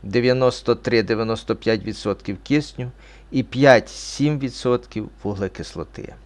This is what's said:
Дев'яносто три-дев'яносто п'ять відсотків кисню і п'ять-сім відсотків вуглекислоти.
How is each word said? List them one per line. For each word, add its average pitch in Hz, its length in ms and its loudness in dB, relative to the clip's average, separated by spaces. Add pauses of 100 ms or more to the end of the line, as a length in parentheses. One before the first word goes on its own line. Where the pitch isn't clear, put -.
Дев'яносто 123 720 2
три-дев'яносто 110 800 0
п'ять 110 280 -2
відсотків 101 600 -6
кисню 139 480 -4 (400)
і 131 120 0
п'ять-сім 139 960 2
відсотків 123 720 -4 (140)
вуглекислоти. 95 920 -8 (120)